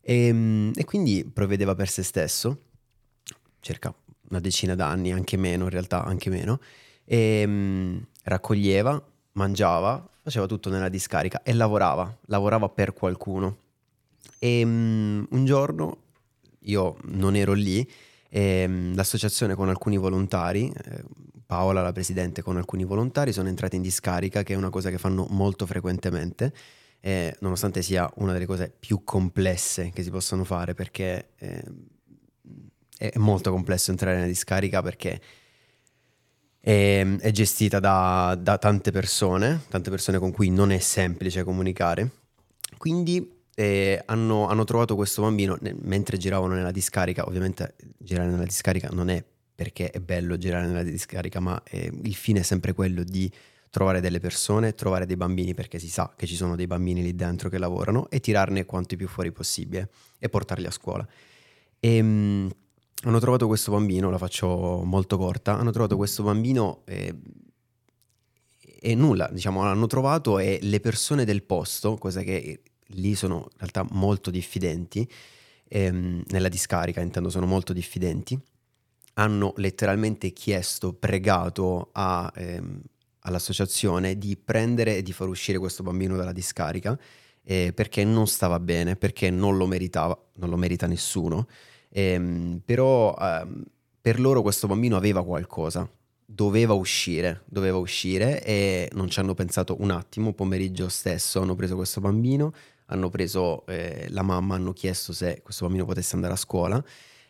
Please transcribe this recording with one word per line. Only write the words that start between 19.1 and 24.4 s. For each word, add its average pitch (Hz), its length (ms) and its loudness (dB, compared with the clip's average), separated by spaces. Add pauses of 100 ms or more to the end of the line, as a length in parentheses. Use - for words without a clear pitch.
con 95 140 2
alcuni 98 280 0
volontari, 95 720 0
eh, - 320 -12 (420)
Paola, 92 380 2
la 90 80 0
presidente, 90 500 -4
con 90 160 -2
alcuni 92 280 -4
volontari 123 460 0
sono 95 180 -2
entrati 92 260 -4
in 92 80 -2
discarica, 92 580 -2